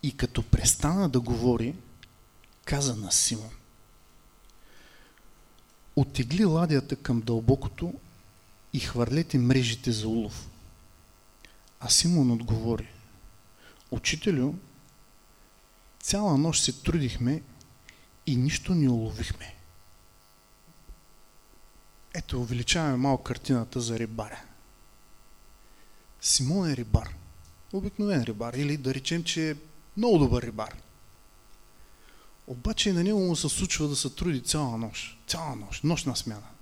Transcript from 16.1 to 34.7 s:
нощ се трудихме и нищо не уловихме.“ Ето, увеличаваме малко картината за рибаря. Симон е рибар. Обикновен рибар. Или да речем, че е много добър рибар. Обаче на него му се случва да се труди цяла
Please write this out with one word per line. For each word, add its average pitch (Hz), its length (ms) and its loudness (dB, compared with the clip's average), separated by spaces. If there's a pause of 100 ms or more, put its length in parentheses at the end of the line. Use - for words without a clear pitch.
нощ 156 260 2
се - 80 0
трудихме 139 680 0 (840)
и 135 100 0
нищо 143 380 0
не 151 140 4
уловихме.“ 113 640 -2 (2750)
Ето, 135 220 -6
увеличаваме 127 560 0
малко 131 260 2
картината 123 580 -2
за 117 180 -2
рибаря. 110 420 -6 (1800)
Симон 160 500 0
е 135 60 0
рибар. 110 380 -2 (580)
Обикновен 196 500 0
рибар. 117 320 -4
Или 143 220 -2
да 131 180 -2
речем, 165 300 -4
че 160 260 -2
е 151 40 -4 (420)
много 214 220 4
добър 123 240 4
рибар. 110 340 -8 (1700)
Обаче 196 460 0
на 175 120 4
него 208 160 2
му 175 160 2
се 151 120 -2
случва 156 400 -2
да 143 80 -2
се 135 140 -2
труди 160 300 -2
цяла 127 380 -2